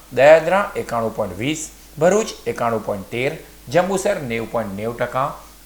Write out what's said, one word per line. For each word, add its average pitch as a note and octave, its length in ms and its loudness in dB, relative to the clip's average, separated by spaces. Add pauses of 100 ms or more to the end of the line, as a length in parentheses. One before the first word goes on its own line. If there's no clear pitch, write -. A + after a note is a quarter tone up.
(140)
દયાદરા D#3+ 640 6
એકાણું A2+ 400 -4
પોઇન્ટ F#2+ 220 -4
વીસ, C#3+ 320 -6 (300)
ભરૂચ G3 280 4 (200)
એકાણું A#2 380 -2
પોઇન્ટ G2 260 -6
તેર, C3+ 260 -4 (320)
જંબુસર F#3 520 0
નેવું A2+ 300 -4
પોઇન્ટ G#2+ 220 -4
નેવું A2+ 240 -6
ટકા, C3 400 -4 (280)